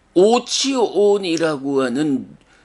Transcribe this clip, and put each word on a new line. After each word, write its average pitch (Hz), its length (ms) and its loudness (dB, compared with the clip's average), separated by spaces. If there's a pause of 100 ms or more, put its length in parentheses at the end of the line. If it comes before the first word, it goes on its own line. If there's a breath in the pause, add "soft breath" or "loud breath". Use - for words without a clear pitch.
(140)
오치온이라고 185 1700 0
하는 131 540 -4 (260 soft breath)